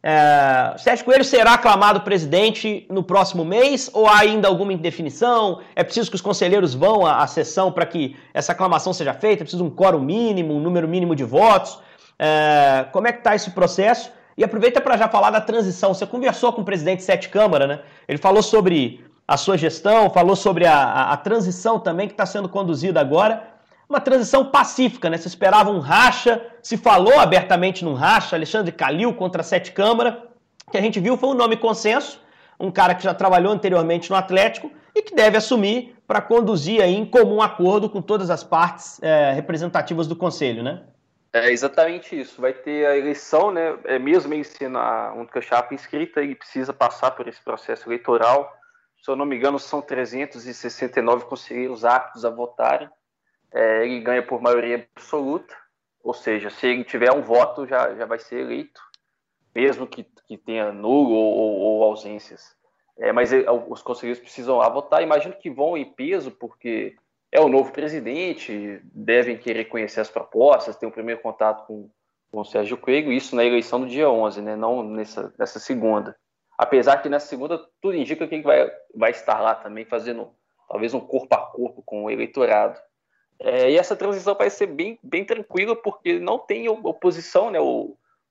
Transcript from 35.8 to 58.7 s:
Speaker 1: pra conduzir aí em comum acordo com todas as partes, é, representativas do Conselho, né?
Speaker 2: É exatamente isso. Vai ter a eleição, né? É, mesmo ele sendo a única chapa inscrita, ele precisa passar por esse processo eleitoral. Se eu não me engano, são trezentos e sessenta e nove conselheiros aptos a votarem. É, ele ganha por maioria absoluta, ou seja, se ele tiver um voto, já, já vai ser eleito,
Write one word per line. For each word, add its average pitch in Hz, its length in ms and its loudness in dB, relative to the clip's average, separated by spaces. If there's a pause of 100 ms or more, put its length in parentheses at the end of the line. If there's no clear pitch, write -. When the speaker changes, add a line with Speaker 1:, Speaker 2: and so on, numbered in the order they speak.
Speaker 1:
pra 208 140 0
conduzir 208 600 2
aí 180 140 6
em 214 100 -2
comum 214 380 4
acordo 208 480 2
com 196 100 -6
todas 190 300 -2
as 160 140 -4
partes, - 580 -2
é, 151 300 4
representativas 165 760 -4
do 165 80 -6
Conselho, 143 480 -4
né? 156 220 -8 (480)
Speaker 2:
É 117 180 2
exatamente 165 640 -2
isso. 127 240 -12
Vai 127 120 -2
ter 147 340 -4
a 143 100 2
eleição, 147 540 0
né? 165 260 -4 (100)
É, 143 120 -2
mesmo 147 340 0
ele 151 120 -6
sendo 127 340 -10
a 113 360 -4
única 117 260 -10
chapa 123 340 -2
inscrita, 151 460 -8
ele 143 160 -6
precisa 131 360 -10
passar 127 380 -2
por - 160 -12
esse - 160 -18
processo 117 460 -10
eleitoral. 120 640 0 (500)
Se - 80 -10
eu 135 60 -2
não 143 100 -4
me 139 80 -4
engano, 139 240 -2
são 143 240 -8
trezentos 127 640 -10
e 123 80 -16
sessenta 123 460 -6
e - 20 -2
nove 117 220 0
conselheiros 123 600 -10
aptos 120 400 0
a 117 60 0
votarem. 120 580 -4 (640)
É, 113 320 0
ele 123 160 -6
ganha 123 220 -2
por 120 180 -8
maioria 120 540 0
absoluta, 147 580 -8 (520)
ou 120 100 -6
seja, 104 360 -6
se - 180 -4
ele 123 160 -4
tiver 120 260 0
um 139 100 2
voto, 123 460 0
já, 127 300 -2
já 113 100 -8
vai 113 140 -8
ser 123 220 -10
eleito, 131 380 -12 (720)